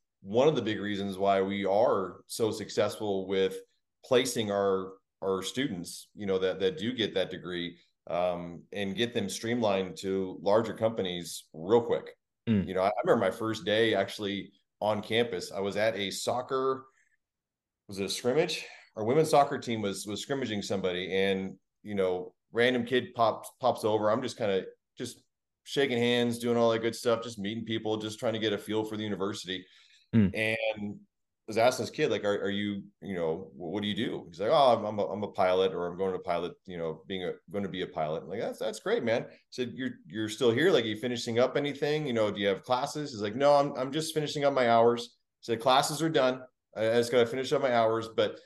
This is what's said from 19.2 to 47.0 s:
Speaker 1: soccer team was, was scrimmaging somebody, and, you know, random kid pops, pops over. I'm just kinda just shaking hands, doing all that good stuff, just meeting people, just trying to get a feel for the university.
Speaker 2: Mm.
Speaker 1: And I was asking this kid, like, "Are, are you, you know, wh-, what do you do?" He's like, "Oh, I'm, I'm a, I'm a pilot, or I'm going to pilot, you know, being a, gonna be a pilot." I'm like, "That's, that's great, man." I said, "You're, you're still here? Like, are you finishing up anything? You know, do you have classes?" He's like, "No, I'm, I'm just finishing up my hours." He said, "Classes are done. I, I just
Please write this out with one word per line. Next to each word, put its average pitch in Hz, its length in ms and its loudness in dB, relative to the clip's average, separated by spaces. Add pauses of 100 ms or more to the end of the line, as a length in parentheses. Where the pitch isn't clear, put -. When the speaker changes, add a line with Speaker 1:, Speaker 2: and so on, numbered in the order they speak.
Speaker 1:
soccer 143 280 4
team 113 220 -4
was, 98 260 -4
was 101 140 -6
scrimmaging 113 420 -4
somebody, 92 520 -4
and, 95 400 0 (280)
you 104 120 -10
know, 92 400 0 (180)
random 120 320 2
kid 120 300 0
pops, 113 360 0 (100)
pops 123 240 0
over. 107 260 2
I'm 120 120 0
just 117 140 -8
kinda 98 280 0 (340)
just - 240 -10 (420)
shaking 123 340 0
hands, 120 400 2
doing 117 180 0
all 117 140 6
that 113 100 2
good 113 160 -2
stuff, 117 260 0
just 117 160 -10
meeting 104 260 -4
people, 110 320 -2
just 107 220 -6
trying 113 160 -2
to 110 40 -4
get 107 140 2
a 101 60 0
feel 107 260 -2
for 107 120 -6
the 107 80 -4
university. 95 600 -4 (500)
Speaker 2:
Mm. 104 200 6
Speaker 1:
And 110 640 -4 (520)
I - 0 -
was 107 80 -8
asking 120 280 4
this 98 60 -6
kid, 151 200 0
like, 101 140 -2
"Are, 101 180 0
are 98 80 0
you, 101 340 -4 (160)
you 95 140 -8
know, 85 400 -2
wh-, 80 180 -8
what 104 100 -2
do 104 60 -2
you 101 80 -2
do?" 90 320 -4
He's 80 120 -14
like, 104 120 0
"Oh, 135 240 8
I'm, 104 80 -4
I'm 107 140 -2
a, 98 80 0
I'm 104 180 -4
a - 80 -6
pilot, 92 400 4
or 87 140 -4
I'm 87 100 -6
going 95 160 0
to 90 60 -4
pilot, 85 340 -4 (140)
you 90 120 -10
know, 80 280 -6
being 92 180 -6
a, 85 80 -4 (180)
gonna 98 180 -4
be 92 140 -6
a 85 40 -2
pilot." 78 360 -4
I'm 69 60 -14
like, 98 120 -6
"That's, 233 180 -6
that's 202 220 -6
great, 202 220 -2
man." 120 200 0
I - 120 -16 (160)
said, 123 240 -6
"You're, 127 180 -6 (140)
you're 107 220 -4
still 117 240 4
here? 147 180 4
Like, 135 140 4
are 110 40 -4
you 107 80 -4
finishing 120 420 -2
up 131 180 4
anything? 147 500 -2
You 127 60 -2
know, 110 180 2
do 98 100 -4
you 101 80 2
have 95 140 0
classes?" 139 500 -2
He's 104 100 -8
like, 104 120 -4
"No, 143 200 6
I'm, 143 220 4
I'm 135 140 -4
just 156 240 -4
finishing 151 300 -2
up 139 80 4
my 131 180 4
hours." 117 460 4 (240)
He - 60 -20
said, 113 140 -2
"Classes 147 420 2
are 165 80 0
done. 131 320 2 (340)
I, 110 140 2
I 117 40 2
just 117 160 4